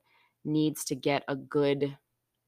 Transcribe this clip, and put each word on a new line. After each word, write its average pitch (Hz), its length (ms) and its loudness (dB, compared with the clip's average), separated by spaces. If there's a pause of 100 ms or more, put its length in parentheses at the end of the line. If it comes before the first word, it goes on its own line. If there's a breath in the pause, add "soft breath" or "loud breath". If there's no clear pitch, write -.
(440)
needs 151 400 0
to - 100 -4
get 139 320 0
a 143 80 -4
good, 139 640 0 (520)